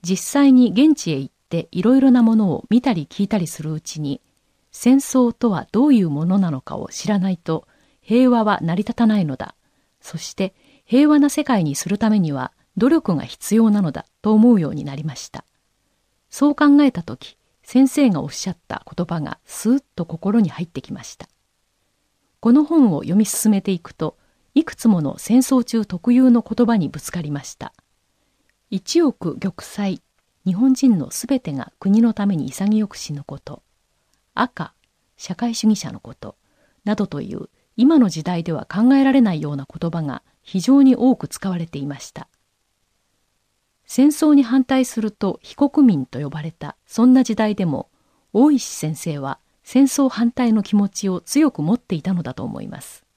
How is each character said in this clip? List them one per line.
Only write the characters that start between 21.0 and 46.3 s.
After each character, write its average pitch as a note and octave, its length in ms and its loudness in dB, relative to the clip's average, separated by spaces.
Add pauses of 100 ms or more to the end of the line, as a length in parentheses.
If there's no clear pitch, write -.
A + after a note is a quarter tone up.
し - 140 -20
た。 - 120 -20 (1120)
こ A#3 120 2
の D4 120 6
本 D4 280 4
を C#3+ 80 -2
読 F3 160 -2
み G#3+ 80 4
進 - 280 -2
め G3 100 0
て G3 100 -4
い F3+ 60 -4
く - 140 -16
と、 - 260 -10 (360)
い D#4+ 100 2
く - 100 -12
つ - 120 -4
も F#3+ 140 4
の C#3 180 -4
戦 A#3 200 2
争 B3+ 260 0
中 A3 220 -4
特 G#3 260 -2
有 B3+ 180 6
の A#3 120 4
言 A#3 240 0
葉 A3+ 100 2
に D#3 140 -2
ぶ D3+ 100 -14
つ - 100 -12
か F3 120 -8
り D3 80 -8
ま C#3+ 120 -8
し - 120 -18
た。 - 180 -16 (1000)
一 G#3+ 300 -2
億 A3+ 380 -2
玉 F#3+ 160 -6
砕、 - 480 -8 (420)
日 F#3+ 80 -2
本 B3+ 220 2
人 A#3+ 240 2
の B2+ 120 -6
す - 160 -10
べ C4 140 -2
て D#3 120 -10
が C3+ 280 -10
国 G#3 220 2
の A3+ 100 2
た G3+ 140 -4
め G3+ 100 0
に C#3+ 120 -4
潔 G#3 380 -2
く - 100 -16
死 - 180 -12
ぬ C#3+ 100 -14
こ C#3 140 -14
と。 - 240 -18 (720)
赤、 - 400 -6 (420)
社 - 180 -12
会 A#3 200 -4
主 - 100 -8
義 G#3+ 120 2
者 - 140 -12
の G#2+ 100 -16
こ - 140 -20
と。 - 220 -18 (480)
な G#3+ 120 -2
ど G#3 100 -2
と C#3+ 160 -10
い - 120 -12
う、 - 140 -12 (280)
今 C#4+ 220 4
の A#3 100 4
時 D#3+ 160 -6
代 F3 200 -4
で E3+ 80 -6
は C#3+ 140 -8
考 A#3 280 2
え C4+ 100 4
ら C4+ 80 2
れ C4+ 100 4
な G#3 100 2
い D#3 80 -4
よ D3 120 -6
う C#3+ 40 -8
な C#3 100 -10
言 - 240 -8
葉 E3 120 -6
が C#3+ 200 -8 (200)
非 - 180 -6
常 C#4 220 4
に C4 140 6
多 B3+ 200 2
く - 120 -10
使 - 200 -10
わ F3+ 80 -4
れ E3+ 100 -6
て D3 120 -12
い C#3 80 -8
ま C#3 120 -10
し - 120 -20
た。 - 180 -18 (1600)
戦 C#4 220 4
争 D4+ 240 2
に C#4+ 100 6
反 B3+ 220 2
対 C4 200 0
す - 160 -6
る G#3+ 100 -4
と - 320 -6
非 - 140 -20
国 C#4+ 300 4
民 D3 200 2
と A#2+ 140 -10
呼 D3 100 -8